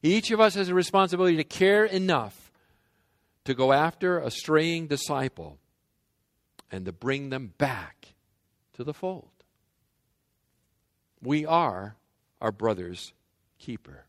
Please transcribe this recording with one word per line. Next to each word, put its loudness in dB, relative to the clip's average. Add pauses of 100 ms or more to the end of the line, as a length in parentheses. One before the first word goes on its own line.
Each 2
of 4
us 6
has -2
a -2
responsibility 2
to -2
care 4
enough -2 (960)
to -2
go 4
after 2
a -6
straying 0
disciple -6 (1120)
and -8
to -8
bring -6
them -8
back -6 (580)
to -12
the -8
fold. -10 (1900)
We -2
are 0 (460)
our 0
brother's -4 (460)
keeper. -16